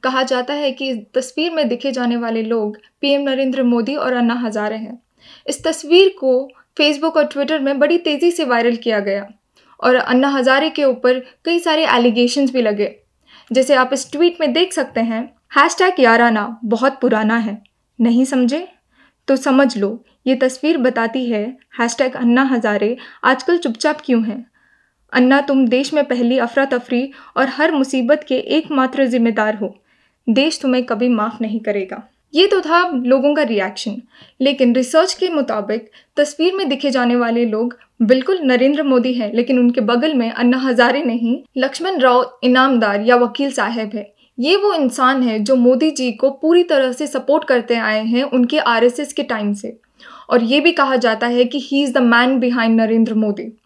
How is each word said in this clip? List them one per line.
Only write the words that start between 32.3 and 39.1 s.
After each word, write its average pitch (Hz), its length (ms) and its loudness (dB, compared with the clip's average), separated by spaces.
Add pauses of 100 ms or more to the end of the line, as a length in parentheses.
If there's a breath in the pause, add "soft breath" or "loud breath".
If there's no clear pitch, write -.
ये 349 120 4
तो 403 140 0
था 330 220 2 (140)
लोगों 262 380 2
का 302 80 0
रिएक्शन, 208 580 -4 (400 soft breath)
लेकिन 262 340 2
रिसर्च 311 400 2
के 370 140 -2
मुताबिक 220 640 -4 (260 soft breath)
तस्वीर 320 380 0
में 381 140 -4
दिखे 277 220 -2
जाने 247 260 0
वाले 233 280 0
लोग 226 320 -4 (260 soft breath)
बिल्कुल 262 400 2
नरेंद्र 269 400 2
मोदी 254 320 0